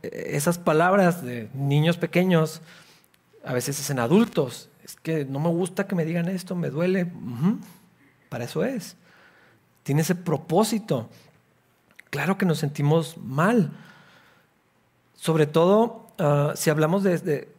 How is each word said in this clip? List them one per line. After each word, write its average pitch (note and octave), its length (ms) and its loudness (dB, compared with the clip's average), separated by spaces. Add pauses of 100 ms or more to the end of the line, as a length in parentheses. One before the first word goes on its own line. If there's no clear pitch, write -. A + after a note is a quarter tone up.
eh, - 300 -10
esas E3+ 260 0
palabras F3 640 4
de A#2+ 300 -8
niños D3 460 2
pequeños F3 640 2 (800)
a B2 80 -6
veces B2 280 -4
es - 100 -8
en C3+ 80 -2
adultos. C#3 720 0 (120)
"Es - 140 -20
que D#3 300 -4
no C3+ 140 -6
me E3+ 100 0
gusta F#3+ 360 -2
que G3+ 80 -4
me E3 120 -2
digan E3+ 220 -4
esto, F#3+ 260 -6
me F3 160 -4
duele". F3+ 340 0
Ujú, D#3+ 540 -2 (720)
para A#2+ 140 -6
eso D#3 200 -4
es. B3 320 -6 (840)
Tiene C#3+ 200 0
ese F3 120 0
propósito. E3+ 920 -2 (1040)
Claro D3 260 -2
que G3+ 80 0
nos D#3+ 140 2
sentimos D3 580 0
mal. E3 560 2 (1400)
Sobre D#3+ 320 2
todo, F#3+ 600 2 (120)
ah, D3 360 2
si - 140 -2
hablamos D#3 340 2
de, F3+ 160 2
de, C#3 300 -4 (100)